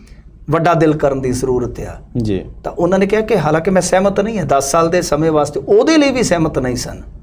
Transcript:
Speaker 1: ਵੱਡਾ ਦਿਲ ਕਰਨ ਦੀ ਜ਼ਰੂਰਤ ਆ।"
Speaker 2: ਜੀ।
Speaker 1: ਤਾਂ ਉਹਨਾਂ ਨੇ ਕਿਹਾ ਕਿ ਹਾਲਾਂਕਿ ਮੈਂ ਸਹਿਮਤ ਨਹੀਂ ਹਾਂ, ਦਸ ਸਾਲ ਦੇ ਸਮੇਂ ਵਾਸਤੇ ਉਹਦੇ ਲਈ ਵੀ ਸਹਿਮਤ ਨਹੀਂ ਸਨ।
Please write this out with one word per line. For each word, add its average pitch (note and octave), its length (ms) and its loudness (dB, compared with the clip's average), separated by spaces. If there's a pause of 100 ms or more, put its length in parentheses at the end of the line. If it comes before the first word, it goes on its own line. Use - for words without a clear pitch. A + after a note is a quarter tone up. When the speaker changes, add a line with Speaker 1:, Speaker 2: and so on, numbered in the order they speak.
(500)
Speaker 1:
ਵੱਡਾ E3 240 2
ਦਿਲ D#3 200 4
ਕਰਨ C3+ 280 0
ਦੀ B2+ 100 -2
ਜ਼ਰੂਰਤ B2 480 -2
ਆ।" - 220 -12 (160)
Speaker 2:
ਜੀ। G2+ 280 -2 (180)
Speaker 1:
ਤਾਂ - 80 -8
ਉਹਨਾਂ F3 280 0
ਨੇ G3 80 2
ਕਿਹਾ G#3+ 140 0
ਕਿ A3 180 0
ਹਾਲਾਂਕਿ D#3 320 0
ਮੈਂ F#3 100 2
ਸਹਿਮਤ F#3+ 380 0
ਨਹੀਂ G#3+ 200 -2
ਹਾਂ, E3 60 -4
ਦਸ C#3 260 0
ਸਾਲ E3 180 2
ਦੇ F3+ 120 2
ਸਮੇਂ D#3 300 0
ਵਾਸਤੇ D3 360 0
ਉਹਦੇ C4+ 300 4
ਲਈ C#4+ 140 4
ਵੀ B3 120 0
ਸਹਿਮਤ E3 360 0
ਨਹੀਂ B2+ 160 -2
ਸਨ। - 480 -12